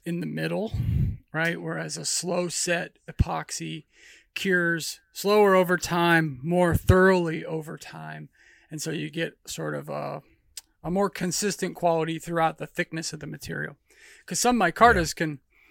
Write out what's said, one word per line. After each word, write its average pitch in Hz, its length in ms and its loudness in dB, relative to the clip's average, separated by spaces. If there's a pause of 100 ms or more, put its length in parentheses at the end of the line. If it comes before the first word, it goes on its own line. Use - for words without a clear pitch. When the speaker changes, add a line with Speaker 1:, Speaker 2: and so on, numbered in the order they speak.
Speaker 1:
in 175 160 -6
the 160 60 -8
middle, 165 460 -6 (600)
right? 165 280 -4
Whereas 160 360 -8
a 156 80 -10
slow 175 440 -4
set - 500 -4 (120)
epoxy 160 760 -4 (500)
cures 170 680 -2 (120)
slower 202 420 4
over 180 220 4
time, 165 640 4
more 170 320 2
thoroughly 185 720 4
over 160 320 -8
time. 156 520 -14 (420)
And 156 100 -10
so 160 100 -6
you 156 200 -6
get 160 240 -6 (120)
sort 156 280 -8
of 147 140 -10
a, 143 340 -8 (600)
a 160 60 -4
more 190 200 2
consistent 185 640 -4
quality 165 440 0
throughout 160 400 -2
the 151 80 -10
thickness 160 460 -8
of 156 80 -12
the - 60 -12
material. 151 500 -10 (500)
'Cause 175 120 -6
some 247 200 4
micartas 190 560 6
Speaker 2:
Yeah. 175 120 -2
Speaker 1:
can 147 140 -8 (300)